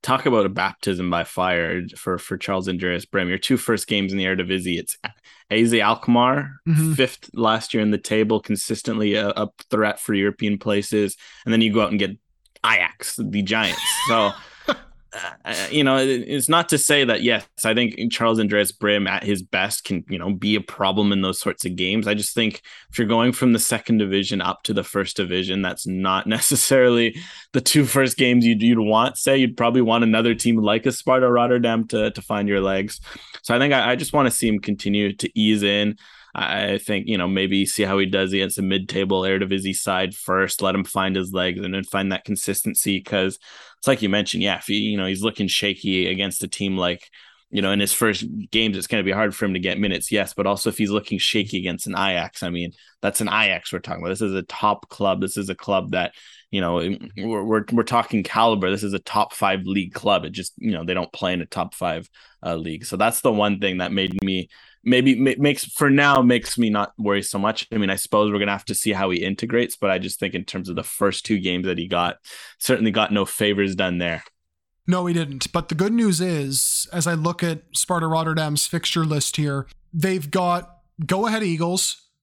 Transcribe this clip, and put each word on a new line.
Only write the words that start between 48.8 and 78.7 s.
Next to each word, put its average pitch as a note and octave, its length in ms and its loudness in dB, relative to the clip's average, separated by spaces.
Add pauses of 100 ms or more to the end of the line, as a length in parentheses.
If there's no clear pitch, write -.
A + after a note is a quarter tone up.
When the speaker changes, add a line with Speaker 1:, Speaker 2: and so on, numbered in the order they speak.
Speaker 1:
gonna G#2 160 -2
be F#2+ 80 0
hard G2+ 240 0
for - 80 -4
him F#2+ 120 -2
to F#2 40 -2
get F2+ 180 -4
minutes, G2 320 -2
yes, G2+ 240 -2
but F#2+ 140 -2
also G2+ 220 0
if - 80 -6
he's G#2+ 120 0
looking G2+ 280 -2
shaky G#2 400 -2
against F2 280 -4
an G2 100 -8
Ajax, F#2 480 -2
I F2+ 60 -4
mean, E2+ 220 -6 (300)
that's G2+ 180 -2
an G#2+ 80 -2
Ajax G2+ 460 0
we're F2+ 60 -4
talking E2+ 220 -10
about. F2 100 -4
This F#2+ 100 -4
is G2 120 0
a F#2 100 -4
top - 440 -2
club. F#2+ 320 -2
This F#2+ 160 -4
is G2 140 -6
a F2+ 60 -4
club G2+ 360 -2
that, F#2 220 -2 (360)
you G2 120 -2
know, F2 140 0 (420)
we're, G#2 260 -4
we're, A2 300 0
we're A#2 100 4
talking A#2 400 0
caliber. G#2+ 480 2
This G2+ 120 -2
is G2 100 -4
a F#2+ 60 -4
top - 340 -4
five F#2+ 320 0
league F#2+ 280 -4
club. G2 300 0
It D#2 60 -10
just, F#2 300 -10
you A2 120 -2
know, E2 140 -4
they F2+ 80 -2
don't F2+ 180 -4
play F#2 220 -4
in F2 80 -2
a D#2 40 -6
top - 300 -6
five, E2 340 -6 (320)
uh, E2 140 -4
league. D#2+ 300 -8
So - 100 -8
that's G#2+ 240 2
the B2 140 2
one G#2 260 2
thing F#2+ 200 -2
that F2+ 120 -2
made F#2+ 320 -2
me F#2 240 -2 (360)
maybe B2+ 300 4
ma-, B2+ 240 2
makes, C#3+ 280 2
for C#3+ 260 2
now, C#3 320 6
makes A#2+ 340 2
me A#2 100 2
not G#2 300 0
worry G2+ 240 0
so - 160 -6
much. G#2 340 -2
I A2+ 60 -2
mean, G2 140 0
I F#2+ 60 0
suppose G#2+ 340 2
we're G2+ 80 0
gonna G2+ 120 0
have G2+ 140 -4
to G#2+ 100 -6
see A2 180 0
how F#2+ 180 0
he F2 120 0
integrates, A2+ 540 -2
but G2 140 0
I F#2 80 2
just F#2 200 -8
think F#2+ 140 -4
in F#2 100 -6
terms F#2+ 260 -10
of E2+ 60 -6
the F2+ 80 -6
first - 400 -2
two G#2+ 160 0
games F2+ 280 -2
that F2+ 100 -2
he F2 100 -6
got, F2 300 -2 (400)
certainly A2+ 320 2
got G#2 240 0
no G2+ 100 2
favors G2+ 520 0
done F2+ 240 -2
there. E2+ 240 -4 (640)
Speaker 2:
No, F3+ 180 0
he F3 80 -2
didn't. C#3 380 -4
But C3+ 180 -4
the E3 60 -2
good G3 180 0
news G#3 260 2
is, D3 720 -2
as E3+ 140 -2
I E3+ 80 0
look E3+ 300 -2
at E3 180 -2 (120)
Sparta E3+ 340 -2
Rotterdam's D#3+ 580 0
fixture E3 400 -2